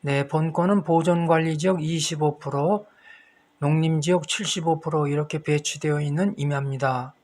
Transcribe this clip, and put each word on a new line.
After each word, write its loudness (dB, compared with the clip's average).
네, 0
본건은 0
보존관리지역 2
이십오 -2
프로, -2
농림지역 2
칠십오 -2
프로 0
이렇게 -2
배치되어 -2
있는 0
임야입니다. -2